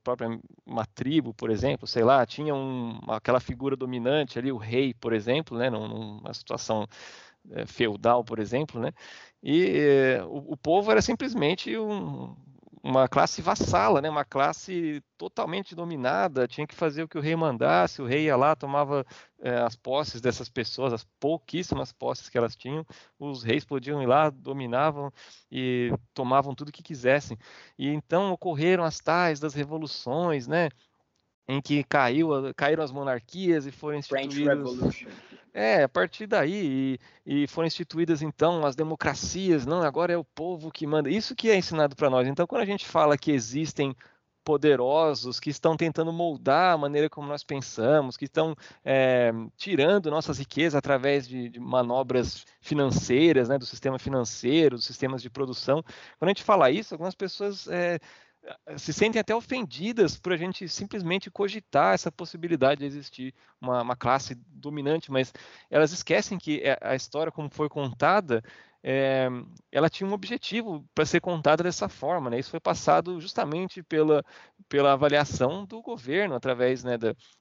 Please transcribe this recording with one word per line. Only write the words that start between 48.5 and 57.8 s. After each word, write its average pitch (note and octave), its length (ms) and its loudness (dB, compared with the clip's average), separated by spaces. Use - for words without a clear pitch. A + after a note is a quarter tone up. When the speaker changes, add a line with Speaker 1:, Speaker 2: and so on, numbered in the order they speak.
Speaker 1:
é, C3 480 4
tirando F3 520 2
nossas D3 300 -2
riquezas C#3+ 360 0
através C#3 520 2
de, B2 220 -8
de A#2+ 100 -16
manobras B2 840 0
financeiras, C3+ 880 4
né, C#3 80 2
do B2 80 -6
sistema C3 340 -4
financeiro, C3 800 2
dos - 80 -6
sistemas C3 360 -4
de A#2+ 80 -14
produção. C3+ 540 -2
Quando E3 120 0
a - 20 4
gente - 120 -4
fala E3+ 280 6
isso, G3+ 220 -4
algumas F3 200 -8
pessoas, G3+ 540 -8
é, F3 320 -2